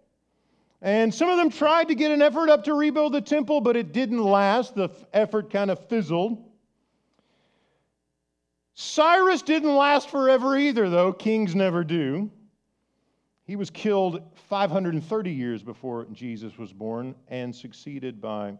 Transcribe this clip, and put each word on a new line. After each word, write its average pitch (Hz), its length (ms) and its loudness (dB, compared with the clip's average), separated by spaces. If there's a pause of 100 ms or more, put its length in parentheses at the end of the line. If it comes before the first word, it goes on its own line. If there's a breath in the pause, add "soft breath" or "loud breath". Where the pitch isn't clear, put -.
(800)
And 220 300 2
some 339 160 0
of 359 100 2
them 339 120 4
tried 320 380 2
to 311 80 0
get 302 160 0
an 294 100 2
effort 302 280 4
up 302 160 4
to 294 100 0
rebuild 302 380 0
the 285 80 -2
temple, 294 400 0
but 240 140 0
it 175 180 -4
didn't 233 300 -2
last. 202 520 2
The 190 140 -2
f-, - 220 -18
effort 214 380 0
kind 196 220 -2
of - 160 -6
fizzled. 208 560 -2 (2250)
Cyrus 349 680 4
didn't 302 340 0
last 285 360 4
forever 262 440 2
either, 254 320 2
though. 180 240 2
Kings 214 440 -2
never 180 280 0
do. 160 460 -2 (1160)
He 196 100 -10
was 202 160 -8
killed 190 500 0 (140)
five 202 340 -4
hundred 175 240 -2
and 151 100 -4
thirty 208 280 -4
years 120 320 -6
before 117 480 -10
Jesus 113 480 -12
was 98 140 -14
born 117 420 -10 (120)
and 123 280 -10
succeeded 127 680 -14
by 104 380 -8